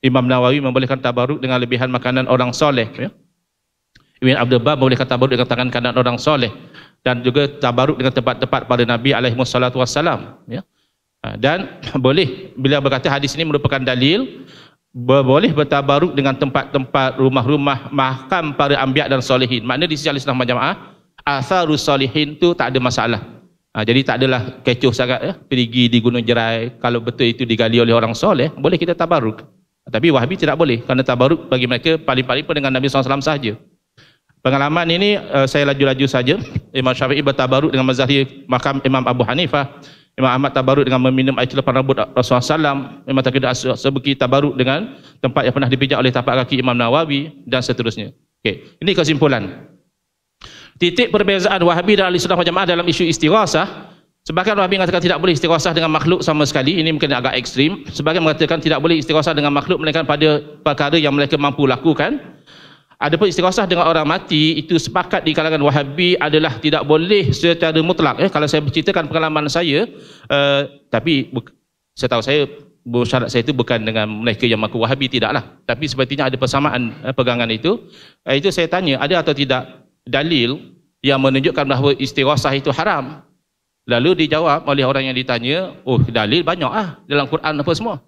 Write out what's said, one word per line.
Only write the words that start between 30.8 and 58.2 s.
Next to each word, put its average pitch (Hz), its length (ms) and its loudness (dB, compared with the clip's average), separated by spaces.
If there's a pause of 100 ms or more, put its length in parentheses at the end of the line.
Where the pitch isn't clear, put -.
kerana 131 220 0
tabaruk 131 480 2
bagi 127 160 0
mereka 156 320 0
paling-paling 131 480 -2
pun 165 80 -2
dengan 135 180 -2
Nabi 131 140 0
sallallahu 131 220 0
alaihi 135 120 -2
wasallam - 40 -2
sahaja. 143 260 -2 (880)
Pengalaman 147 480 0
ini, 196 300 2
eh, 135 260 0
saya 143 220 2
laju-laju 139 400 2
saja. 127 260 0 (380)
Imam 127 240 0
Syafi'i 139 240 0
bertabaruk 135 500 2
dengan 131 160 2
mazhab 131 240 0 (380)
makam 135 340 0
Imam 131 220 2
Abu 123 180 0
Hanifah. 139 480 -2 (480)
Imam 131 120 2
Ahmad 131 200 0
tabaruk 135 340 2
dengan 131 220 2
meminum 131 320 2
air 127 80 0
celupan 135 340 0
rambut 135 160 0 (160)
Rasulullah 123 320 2
sallam. 151 340 0 (280)
Imam 135 160 0
Taqi 127 180 0
As-Subki 127 760 -2
tabaruk 135 400 2
dengan 139 400 -2 (240)
tempat 127 240 0
yang - 80 0
pernah 135 160 0
dipijak 135 260 0
oleh 127 140 2
tapak 127 340 0
kaki 123 160 -2
Imam 127 160 0
Nawawi 143 680 -2
dan 127 160 -2
seterusnya. 113 480 -4 (320)
Okey, - 400 -6
ini 180 100 0
kesimpulan. 143 800 0 (1120)
Titik 175 320 2
perbezaan 196 480 2
Wahabi 180 400 4
dan 185 120 2
Ahli 180 40 0
Sunnah 175 240 0
wal 175 80 2
Jamaah 180 200 0
dalam 175 200 0
isu 170 160 0
istighasah. 165 880 0 (320)
Sebahagian 185 360 -2
Wahabi 190 200 0
mengatakan 175 200 0
tidak 175 200 0
boleh 180 160 2
istighasah 165 400 0
dengan 160 160 0
makhluk 165 320 2
sama 151 200 2
sekali. 143 360 0
Ini 160 120 0
mungkin 143 200 0
agak 127 240 -2
ekstrim. 139 520 -2
Sebahagian 160 360 -2